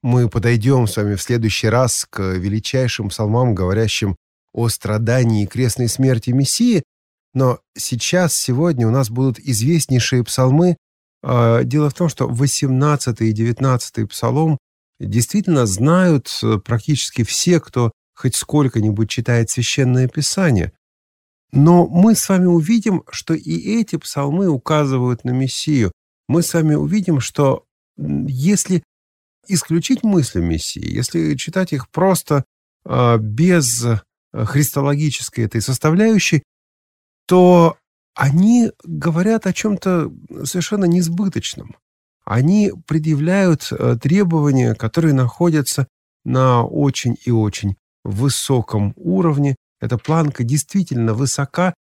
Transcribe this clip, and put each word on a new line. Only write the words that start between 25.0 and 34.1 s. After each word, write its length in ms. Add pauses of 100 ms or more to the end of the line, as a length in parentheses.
на 80
Мессию. 600 (380)
Мы 140
с 100
вами 220
увидим, 440
что, 460 (320)
м, 300
если 560 (680)
исключить 540
мысли 380
Мессии, 440
если 500
читать 360
их 180
просто, 540 (400)
а, 340
без, 680
э, 120 (360)